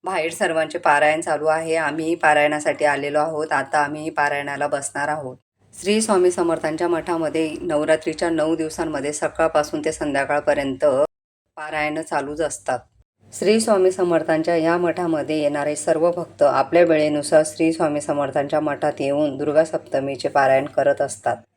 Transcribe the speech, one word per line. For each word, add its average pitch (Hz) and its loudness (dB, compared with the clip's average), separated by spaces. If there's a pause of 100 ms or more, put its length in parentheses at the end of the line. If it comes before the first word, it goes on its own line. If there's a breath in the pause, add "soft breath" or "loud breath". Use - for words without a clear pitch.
बाहेर 170 -4
सर्वांचे 165 -2
पारायण 151 4
चालू 151 -2
आहे. 160 0
आम्ही 160 -2
पारायणासाठी 151 2
आलेलो 143 0
आहोत. 156 -2
आता 143 0
आम्ही 151 -2
पारायणाला 143 -2
बसणार 143 -4
आहोत. 143 -6 (440)
श्री 208 0
स्वामी 185 4
समर्थांच्या 165 -2
मठामध्ये 160 -2
नवरात्रीच्या 156 0
नऊ 160 0
दिवसांमध्ये 156 -6
सकाळपासून 156 -2
ते 160 0
संध्याकाळपर्यंत 143 -2 (720)
पारायण 156 -4
चालूच 151 -4
असतात. 139 -4 (540)
श्री 214 2
स्वामी 196 4
समर्थांच्या 170 0
या 165 2
मठामध्ये 160 -2
येणारे 147 -2
सर्व 165 2
भक्त 170 -4
आपल्या 139 4
वेळेनुसार 151 4
श्री 160 0
स्वामी 151 -2
समर्थांच्या 143 -2
मठात 147 -2
येऊन 143 0
दुर्गा 151 2
सप्तमीचे 139 -4
पारायण 135 4
करत 139 0
असतात. 131 -4 (200)